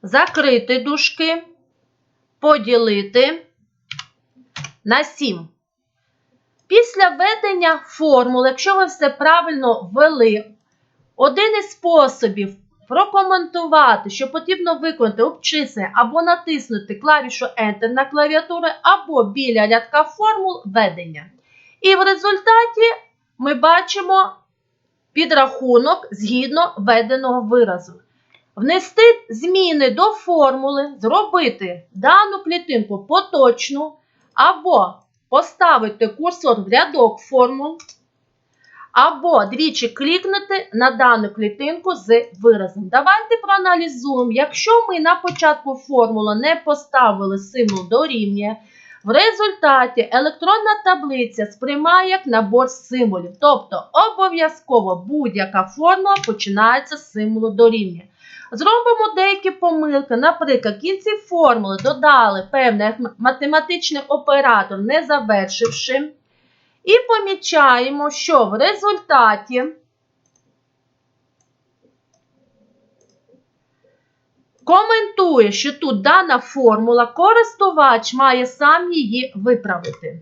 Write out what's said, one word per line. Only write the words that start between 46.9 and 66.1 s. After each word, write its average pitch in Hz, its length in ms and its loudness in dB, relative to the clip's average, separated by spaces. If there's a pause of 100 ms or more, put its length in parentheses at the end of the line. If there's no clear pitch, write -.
символ 196 500 -4
дорівнює, 220 680 -2 (480)
в 202 60 -6
результаті 294 1000 2
електронна 403 720 0
таблиця 269 640 -4
сприймає 311 640 -2
як 381 160 -4
набор 233 440 0
символів. 196 600 -4 (100)
Тобто 277 420 2 (100)
обов'язково 311 1160 0
будь-яка 202 560 -4
формула 381 520 0 (100)
починається 214 720 -2
з - 160 -20
символу 220 380 -4
дорівнює. 202 520 0 (500)
Зробимо 453 640 0
деякі 381 340 -2
помилки. 311 640 -2
Наприклад, 269 600 -2
в 202 40 -20
кінці 381 300 -6
формули 262 720 0
додали 254 680 2
певний 226 340 0
арифм-, 226 320 -6
математичний 294 880 -4
оператор, 269 720 0
не 269 280 -2
завершивши. 220 1080 -4 (720)